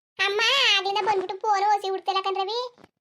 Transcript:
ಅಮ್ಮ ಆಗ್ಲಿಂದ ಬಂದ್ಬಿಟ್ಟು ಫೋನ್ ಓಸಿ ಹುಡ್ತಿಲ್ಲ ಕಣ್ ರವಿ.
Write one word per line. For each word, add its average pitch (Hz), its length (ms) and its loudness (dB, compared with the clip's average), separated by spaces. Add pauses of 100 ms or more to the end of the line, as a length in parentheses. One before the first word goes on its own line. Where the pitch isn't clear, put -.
(200)
ಅಮ್ಮ 403 200 0 (380)
ಆಗ್ಲಿಂದ 392 200 -2
ಬಂದ್ಬಿಟ್ಟು 392 400 -2
ಫೋನ್ 403 280 0
ಓಸಿ 403 240 2
ಹುಡ್ತಿಲ್ಲ 381 320 -2
ಕಣ್ 381 140 -2
ರವಿ. 392 240 -2 (420)